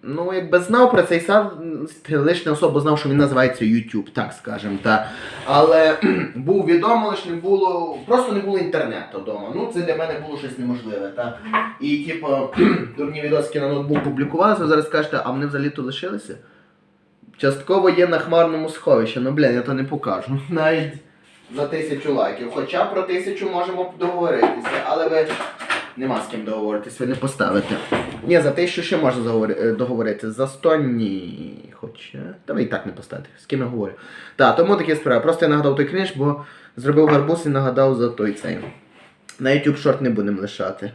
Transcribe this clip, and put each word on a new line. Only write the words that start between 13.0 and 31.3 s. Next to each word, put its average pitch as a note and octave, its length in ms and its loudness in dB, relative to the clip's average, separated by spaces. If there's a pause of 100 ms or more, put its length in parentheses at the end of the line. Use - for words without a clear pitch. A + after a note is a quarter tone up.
відосики D3+ 380 0
на C#3 80 0
ноутбук C#3+ 360 0
публікувалися, D#3+ 580 2
ви D#3+ 60 0
зараз D#3 180 4
скажете, D3+ 380 -2
а B2 80 -4
вони C#3 140 -4
взагалі-то C#3+ 360 -4
лишилися? F3+ 540 -8 (1000)
Частково F3+ 520 2
є F3 180 6
на E3 100 2
хмарному D#3+ 520 2
сховищі, B2 500 2
ну, C3 120 -2
блін, C#3+ 220 4
я B2 80 0
то C#3 120 -4
не C3+ 100 -2
покажу. C3+ 600 -4
<laughs> C#3+ 60 -14
Навіть D#3 440 0 (640)
за C#3+ 120 -2
тисячу D3 460 -4
лайків. B2 400 -2
Хоча C#3 320 0
про F#3+ 160 -2
тисячу F#3 480 -4
можемо F3+ 500 -4
договоритися, F3 720 0 (160)
але E3 220 0
ви... D#3+ 200 2 (680)
Нема B2 240 -2
з - 100 -12
ким G#2+ 120 -8
договоритись, G#2+ 560 -6
ви B2 60 -2
не C3 100 -2
поставите. G#2 600 -2 (520)
Ні, F3 120 6
за D3 120 2
тисячу F3 300 -2
ще F3+ 160 -2
можна B2+ 260 2
заговори-, A2+ 360 0
е, A2+ 120 2
договоритися, A2 600 -2
за C3 160 -2
сто D#3+ 280 2
ні. G#2 800 -2 (180)